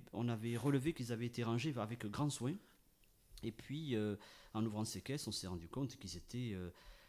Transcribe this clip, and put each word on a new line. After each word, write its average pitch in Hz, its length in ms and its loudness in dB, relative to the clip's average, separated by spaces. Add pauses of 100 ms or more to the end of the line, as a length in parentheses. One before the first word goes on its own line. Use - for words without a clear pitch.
(140)
on 120 140 2
avait 117 300 0
relevé 139 360 4
qu'ils 120 200 -2
avaient 113 120 0
été 120 180 0
rangés 120 340 4
avec 110 280 -2
grand 131 240 2
soin. 135 240 0 (880)
Et 110 120 -2
puis, 143 420 -2
euh, 107 200 4 (380)
en 110 120 2
ouvrant 107 200 2
ces - 160 -4
caisses, 143 260 -2
on 107 40 -2
s'est - 160 -4
rendu 85 220 -4
compte 131 260 -2
qu'ils 90 220 -8
étaient... 120 360 -4
Euh, 90 160 -4 (400)